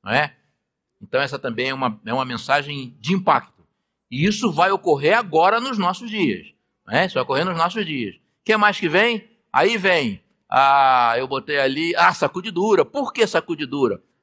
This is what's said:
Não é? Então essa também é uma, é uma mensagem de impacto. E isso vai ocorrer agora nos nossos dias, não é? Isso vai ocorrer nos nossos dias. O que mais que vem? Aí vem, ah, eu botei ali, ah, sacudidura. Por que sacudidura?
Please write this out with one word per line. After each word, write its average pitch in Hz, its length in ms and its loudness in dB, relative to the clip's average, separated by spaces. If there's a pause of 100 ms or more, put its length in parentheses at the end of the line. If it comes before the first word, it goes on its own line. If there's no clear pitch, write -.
Não 98 80 -10
é? 143 240 0 (640)
Então 127 200 -2
essa 139 180 -4
também 123 320 -4
é 135 40 -4
uma, 123 300 -4
é 113 80 -6
uma 131 120 -2
mensagem 135 760 -4
de 180 140 -2
impacto. 185 500 -2 (460)
E 143 160 -2
isso 208 260 0
vai 175 180 2
ocorrer 170 460 2
agora 196 440 2
nos 247 180 -6
nossos 185 320 -4
dias, 147 420 -4 (340)
não 107 80 -10
é? 170 120 2
Isso 175 80 -10
vai 131 80 0
ocorrer 131 220 -2
nos 180 120 -4
nossos 180 300 -2
dias. 123 300 -6
O - 40 -20 (240)
que 220 120 2
mais 208 220 2
que 180 100 -2
vem? 208 420 0 (220)
Aí 196 260 2
vem, 160 440 0 (260)
ah, 131 680 4
eu 131 100 -2
botei 135 320 -4
ali, 139 380 -2
ah, 175 160 4
sacudidura. 185 720 0
Por - 280 -6
que 226 140 2
sacudidura? 143 760 -2 (200)